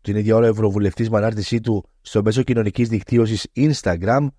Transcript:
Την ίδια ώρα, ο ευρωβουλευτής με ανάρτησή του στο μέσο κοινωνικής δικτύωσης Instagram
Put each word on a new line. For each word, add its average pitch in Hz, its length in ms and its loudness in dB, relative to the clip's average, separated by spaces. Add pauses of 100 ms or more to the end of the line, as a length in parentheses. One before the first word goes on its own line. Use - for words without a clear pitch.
Την 104 160 -4
ίδια 107 200 2
ώρα, 117 100 4
ο 113 40 4
ευρωβουλευτής 104 600 0
με 110 60 0
ανάρτησή 107 440 -2
του 107 280 -4 (120)
στο - 220 -2
μέσο 110 200 2
κοινωνικής 113 460 0
δικτύωσης 110 580 0 (100)
Instagram 123 680 0 (120)